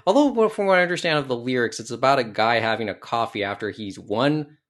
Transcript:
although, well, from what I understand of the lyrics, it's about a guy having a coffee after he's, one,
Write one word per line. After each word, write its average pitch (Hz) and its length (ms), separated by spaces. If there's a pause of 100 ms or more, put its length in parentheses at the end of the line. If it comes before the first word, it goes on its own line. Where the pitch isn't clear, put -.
although, 254 260
well, 220 160
from 208 180
what 190 120
I 180 40
understand 170 360
of 135 100
the 123 80
lyrics, 120 420
it's 113 140
about 131 260
a 123 60
guy 110 340
having 110 300
a 92 60
coffee 107 500
after 101 260
he's, 98 280
one, 143 600 (120)